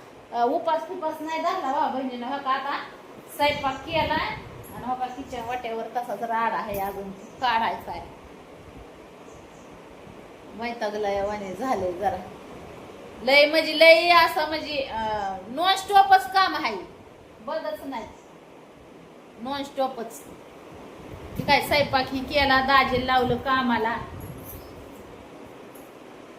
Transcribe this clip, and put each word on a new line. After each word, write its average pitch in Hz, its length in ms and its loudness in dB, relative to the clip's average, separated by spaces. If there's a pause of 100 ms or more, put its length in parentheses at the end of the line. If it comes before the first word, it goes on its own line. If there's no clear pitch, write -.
(320)
अ, 240 120 2
उपास 320 440 2
फिपास 311 320 -4
नाही 320 220 -4
धरला 339 300 0
बा 294 160 2
बहिणीनं. 247 380 -4
हो 277 180 -4
का, 262 60 0
आता 277 280 -2 (580)
स्वयंपाक 285 380 2
केलाय 320 600 0 (380)
आणि - 120 -10
हो 254 80 -2
का, 254 120 -4
किचन 247 380 -10
वाट्यावर 233 400 -4 (120)
तसाच 240 260 -4
राडा 226 340 0
आहे, 202 240 -4
अजून 196 300 -4
काढायचा 214 800 -2
आहे. - 340 -12 (2250)
वैतागलंय 208 720 -2
वाणे 202 280 -6
झालंय 196 380 0
जरा. 185 380 -2 (920)
लय 277 240 8
म्हणजे 311 320 2
लय 330 300 10
असं 339 400 6
म्हणजे, 302 280 -4
अ, 220 260 -2 (460)
नॉनस्टॉपच 381 840 6
काम 381 220 4
आहे, 254 220 -2 (640)
बंदच 311 440 -6
नाही, 254 220 -8 (1300)
नॉनस्टॉपच. 262 800 -4 (1160)
ते - 40 -2
काय 277 180 6
स्वयंपाक 277 480 2
ही 269 160 -4
केला, 269 360 4
दाजीला 262 440 4
लावलं 247 320 4
कामाला. 240 600 0 (2500)